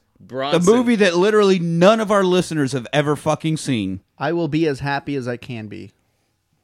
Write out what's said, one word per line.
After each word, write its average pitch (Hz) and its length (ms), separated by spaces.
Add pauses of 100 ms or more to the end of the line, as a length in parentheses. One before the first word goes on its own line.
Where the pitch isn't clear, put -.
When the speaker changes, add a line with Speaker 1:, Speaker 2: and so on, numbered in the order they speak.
(200)
Speaker 1:
Bronson. 135 440
Speaker 2:
the 185 80
movie 240 260
that 185 180
literally 196 420
none 170 440
of 202 100
our 202 140
listeners 165 480
have 127 180
ever 147 240
fucking 156 420
seen. 98 440 (180)
Speaker 3:
I 147 140
will 170 160
be 156 180
as 135 140
happy 143 340
as 127 120
I 123 100
can 113 300
be. 98 240 (720)